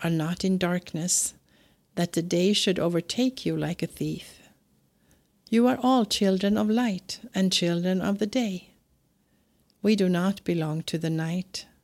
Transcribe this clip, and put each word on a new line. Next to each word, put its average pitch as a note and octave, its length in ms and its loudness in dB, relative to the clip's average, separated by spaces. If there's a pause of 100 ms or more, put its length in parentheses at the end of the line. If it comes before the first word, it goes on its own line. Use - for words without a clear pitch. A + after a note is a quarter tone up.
are E3+ 60 0 (140)
not F3 200 -4
in F#3+ 120 2
darkness, F3+ 760 -2 (600)
that F3 200 -2
the E3 80 0
day F3+ 320 2
should F#3 240 0
overtake F3 680 -2
you D#3+ 100 0
like D#3 280 -4
a E3 40 -4
thief. - 540 -8 (1120)
You A#3 160 4
are B3+ 160 2
all B3 240 4
children G3 500 2
of G#3+ 140 2
light A3+ 500 -2 (140)
and F#3+ 180 2
children F3 480 0
of G3+ 180 -2
the G#3+ 80 0
day. G#3 440 -4 (1120)
We G#3+ 120 4
do G3 140 2
not F3+ 340 0
belong D#3+ 420 -2
to - 120 -6
the D#3+ 140 -2
night, D#3+ 560 -4 (180)